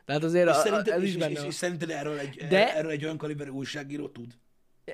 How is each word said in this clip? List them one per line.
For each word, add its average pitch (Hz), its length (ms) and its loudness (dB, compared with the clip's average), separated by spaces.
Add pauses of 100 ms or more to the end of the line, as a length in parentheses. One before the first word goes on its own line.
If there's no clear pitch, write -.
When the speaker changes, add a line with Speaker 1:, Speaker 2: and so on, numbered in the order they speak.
Speaker 1:
Tehát 151 180 -2
azért 170 260 6
Speaker 2:
És 160 40 8
Speaker 1:
a, 139 60 6
a, - 20 6
Speaker 2:
szerinted, 202 320 2
Speaker 1:
ez 175 80 2
Speaker 2:
és, 190 60 2
Speaker 1:
is 190 60 0
Speaker 2:
és, 160 60 -4
Speaker 1:
benne 156 120 0
Speaker 2:
és, 147 60 -4
Speaker 1:
van. 147 100 -6
Speaker 2:
és 147 60 -6
szerinted 175 360 -4
erről 151 300 -4
egy, 143 300 -10
Speaker 1:
De 190 260 4
Speaker 2:
erről 156 160 -2
egy 147 120 -4
olyan 156 140 -4
kaliberű 147 320 -8
újságíró 139 600 -8
tud? 120 220 -14 (640)